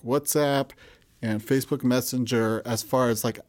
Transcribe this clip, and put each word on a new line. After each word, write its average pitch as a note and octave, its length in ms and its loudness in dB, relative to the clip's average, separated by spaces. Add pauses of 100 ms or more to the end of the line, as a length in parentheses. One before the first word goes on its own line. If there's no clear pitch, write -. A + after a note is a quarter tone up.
WhatsApp C#3 680 0 (520)
and G#2+ 220 -2
Facebook C3+ 380 0
Messenger A#2+ 840 0
as A#2 160 -2
far B2+ 260 2
as, A2+ 160 0
like, A2+ 240 -2